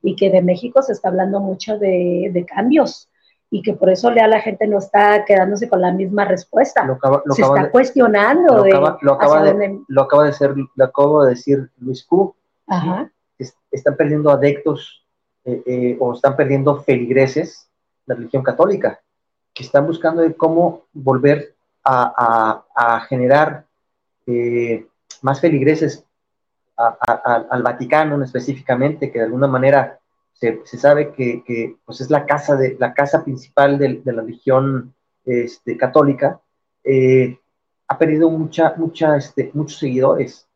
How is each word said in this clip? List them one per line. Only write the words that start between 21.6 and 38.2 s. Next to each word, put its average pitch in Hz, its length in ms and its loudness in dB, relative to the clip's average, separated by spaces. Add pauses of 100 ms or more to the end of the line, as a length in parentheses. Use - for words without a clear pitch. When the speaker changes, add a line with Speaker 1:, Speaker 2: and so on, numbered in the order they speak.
Speaker 2:
a, 117 800 0 (120)
a, 117 200 2
a 113 60 -6
generar, 139 640 0 (640)
eh, 120 580 -4 (360)
más 135 200 -2
feligreses 156 640 0 (720)
a, 117 200 0 (100)
a, 120 60 0
a, 120 220 0 (140)
al 123 140 -4
Vaticano 143 600 -2
específicamente, 131 880 -4
que 117 80 -6
de 113 60 0
alguna 127 220 -2
manera 131 520 0 (340)
se, 113 320 -4
se 120 120 -18
sabe 147 360 2
que, 120 300 -6
que, 113 420 -8
pues, - 160 -18
es 131 80 -10
la 147 160 0
casa 143 300 -2
de, 131 240 -2
la 120 140 -2
casa 143 300 -2
principal 143 540 -2
de, 135 260 -2
de 127 100 -6
la 113 80 -6
religión, 131 720 -4 (320)
este, 120 520 -6
católica, 139 600 0 (440)
eh, 131 540 2 (500)
ha - 100 -4
perdido 160 320 2